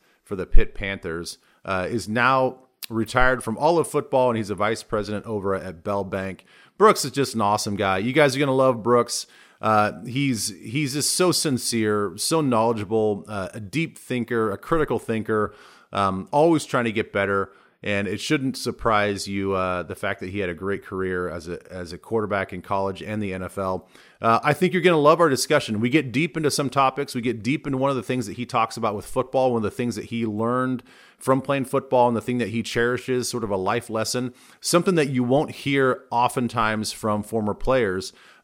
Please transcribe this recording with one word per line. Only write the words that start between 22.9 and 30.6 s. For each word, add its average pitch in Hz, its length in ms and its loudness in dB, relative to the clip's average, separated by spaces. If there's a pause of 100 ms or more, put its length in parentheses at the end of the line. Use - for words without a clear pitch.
and 107 200 -6
the 98 100 -4
N 92 100 -6
F 90 160 -12
L. 95 300 -4 (320)
Uh, 113 220 4
I 147 120 2
think 180 180 0
you're 180 100 6
gonna 170 160 8
love 156 220 8
our 165 80 6
discussion. 127 520 0
We 120 80 0
get 135 240 0
deep 151 240 -2
into 147 140 2
some 139 180 -2
topics. 135 460 0
We 127 60 -4
get 113 220 -4
deep 135 240 -2
into 135 120 -2
one 135 120 2
of 135 60 0
the 117 60 -4
things 127 240 -4
that 98 100 -10
he 120 80 -6
talks 117 320 0
about 113 180 -2
with 101 120 -8
football, 131 460 0
one 117 60 0
of 110 40 -2
the 98 80 0
things 120 260 -4
that 104 100 -8
he 113 200 -4
learned 120 560 -2 (360)